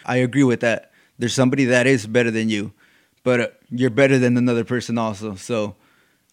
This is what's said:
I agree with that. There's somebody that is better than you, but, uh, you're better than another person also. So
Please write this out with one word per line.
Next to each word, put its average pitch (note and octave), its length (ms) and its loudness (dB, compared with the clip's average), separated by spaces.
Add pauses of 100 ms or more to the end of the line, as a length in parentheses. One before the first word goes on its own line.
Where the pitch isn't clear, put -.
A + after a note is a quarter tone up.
I B2 120 -2
agree B2+ 260 2
with A#2+ 160 2
that. A2+ 320 -2 (260)
There's A#2+ 160 -4
somebody C3 320 2
that B2 200 4
is B2 200 2
better A#2 240 0
than A2 180 -2
you, G#2 240 -4 (520)
but, B2 160 0
uh, A2 80 -2 (220)
you're B2 200 -2
better C3+ 280 4
than B2 200 2
another A#2+ 260 0
person A#2 320 -6
also. G#2+ 380 -6
So G#2 400 -6 (580)